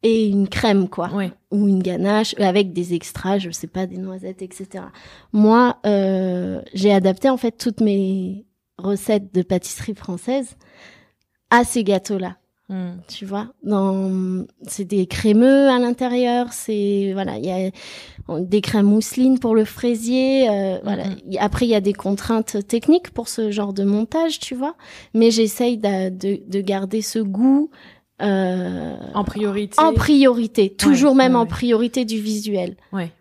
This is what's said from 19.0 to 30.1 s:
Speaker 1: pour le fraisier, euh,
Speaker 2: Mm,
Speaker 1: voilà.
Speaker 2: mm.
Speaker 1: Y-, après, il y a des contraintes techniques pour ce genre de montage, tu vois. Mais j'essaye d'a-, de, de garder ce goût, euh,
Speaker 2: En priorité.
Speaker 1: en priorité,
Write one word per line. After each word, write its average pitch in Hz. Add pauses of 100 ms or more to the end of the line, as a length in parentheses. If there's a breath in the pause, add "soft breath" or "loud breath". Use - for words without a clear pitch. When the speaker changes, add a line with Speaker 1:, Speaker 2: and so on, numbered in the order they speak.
Speaker 1:
pour 233
le 220
fraisier, 247
euh, 196
Speaker 2:
Mm, -
Speaker 1:
voilà. 202
Speaker 2:
mm. 190 (140)
Speaker 1:
Y-, 190
après, 208
il -
y 220
a 202
des 196
contraintes 202
techniques 302
pour 233
ce 214
genre 202
de 196
montage, 226
tu -
vois. 277 (400 loud breath)
Mais 226
j'essaye 226
d'a-, 190
de, 190
de 196
garder 196
ce 226
goût, 254 (520 soft breath)
euh, 180 (180)
Speaker 2:
En 202
priorité. 208
Speaker 1:
en 311
priorité, 240